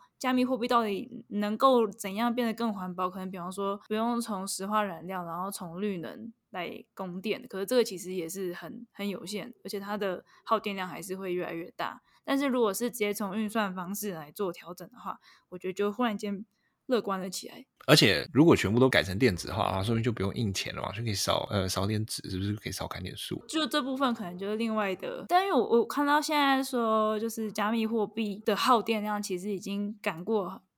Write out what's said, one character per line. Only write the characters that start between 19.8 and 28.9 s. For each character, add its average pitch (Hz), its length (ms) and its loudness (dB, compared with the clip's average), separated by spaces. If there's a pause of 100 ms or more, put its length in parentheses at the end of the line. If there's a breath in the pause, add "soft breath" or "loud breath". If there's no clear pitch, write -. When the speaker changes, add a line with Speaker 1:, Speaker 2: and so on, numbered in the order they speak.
Speaker 2:
说 113 120 2
不 - 0 -
定 113 80 2
就 120 100 0
不 110 100 -2
用 98 120 0
印 110 180 0
钱 - 240 -4
了 - 60 -4
嘛， - 100 -6
就 104 100 -6
可 117 60 -2
以 104 60 0
少， - 360 0
呃， 95 180 2
少 95 180 0
点 107 180 0
纸， - 240 -8
是 92 80 -4
不 92 80 -2
是 101 100 0
可 - 140 -8
以 98 40 -4
少 85 140 -6
砍 - 160 -8
点 92 140 -8
树？ - 320 -8
Speaker 1:
就 311 180 -2
这 294 160 0
部 262 140 -4
分 262 180 0
可 226 80 -8
能 180 160 -8
就 196 100 -6
是 214 80 -2
另 220 180 -2
外 202 220 0
的， - 320 -6
但 359 160 4
因 403 40 -2
为 381 60 0
我， 233 260 4
我 - 60 2
看 285 200 0
到 294 140 4
现 302 180 0
在 269 240 4
说， 220 560 2
就 226 100 -2
是 220 220 -4
加 214 220 0
密 226 140 2
货 220 200 2
币 208 380 -2
的 208 100 2
耗 240 280 4
电 220 200 0